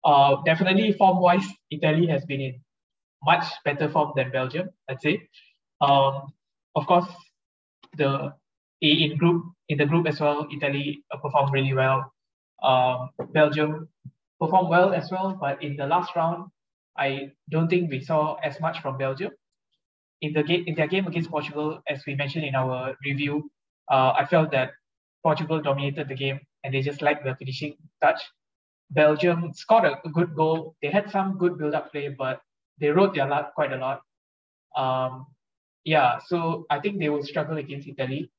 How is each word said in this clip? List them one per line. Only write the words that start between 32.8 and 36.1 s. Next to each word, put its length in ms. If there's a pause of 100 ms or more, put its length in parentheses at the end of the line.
rode 260
their 120
luck 280
quite 180
a 40
lot. 240 (760)
Um, 520 (560)
yeah, 440